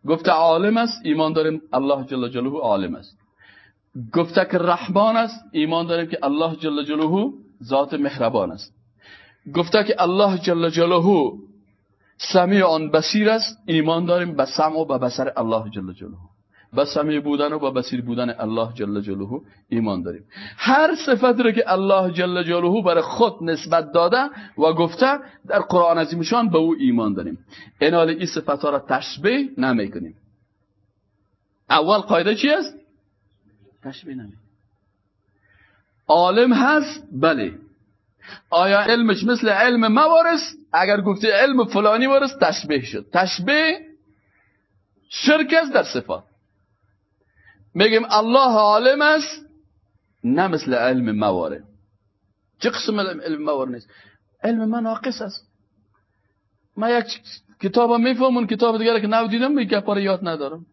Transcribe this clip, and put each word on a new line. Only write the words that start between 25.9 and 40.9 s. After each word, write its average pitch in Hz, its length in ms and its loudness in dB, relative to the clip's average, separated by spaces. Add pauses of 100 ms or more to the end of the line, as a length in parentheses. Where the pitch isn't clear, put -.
عظیم 165 240 -2
شان 226 280 0
به 165 80 2
او 160 220 2
ایمان 117 340 2
داریم. 85 240 -8 (440)
این 156 120 2
حال 165 160 4
این 165 160 -4
صفت 156 240 -6
ها 147 200 -2
را 143 100 0
تشبیه 196 800 -2
نمی‌کنیم. 101 580 -4 (1500)
اول 160 280 2
قاعده 196 380 0
چی 269 140 0
است؟ 320 260 -2 (1080)
تشبیه 135 320 -14
نمی‌کنیم. 107 240 -16 (1700)
عالم 190 460 6
هست؟ 285 580 2
بله. 131 480 0 (880)
آیا 196 320 4
علمش 220 420 2
مثل 233 260 0
علم 226 380 2
ما 277 220 4
وارس؟ 330 460 2 (180)
اگر 196 280 2